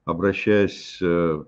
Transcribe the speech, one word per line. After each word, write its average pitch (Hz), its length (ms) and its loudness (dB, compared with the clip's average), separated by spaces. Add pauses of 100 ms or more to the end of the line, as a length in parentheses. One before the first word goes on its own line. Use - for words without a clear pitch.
обращаясь, 98 960 0
э, 85 460 0